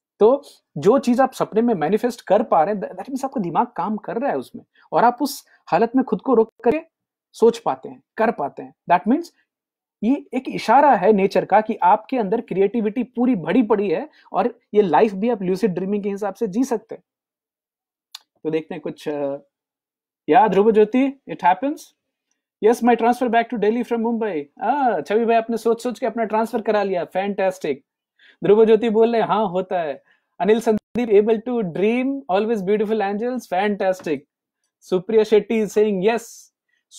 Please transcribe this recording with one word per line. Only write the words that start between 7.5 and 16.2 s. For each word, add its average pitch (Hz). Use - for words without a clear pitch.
पाते -
हैं, 131
कर 226
पाते 139
हैं। -
That 180
means 339
ये 285
एक 254
इशारा 247
है 190
नेचर 190
का 208
कि 214
आपके 214
अंदर 226
क्रिएटिविटी 208
पूरी 247
भरी 180
पड़ी 208
है 208
और 226
ये 208
लाइफ 196
भी 196
आप 208
ल्यूसिड 185
ड्रीमिंग 196
के 202
हिसाब 196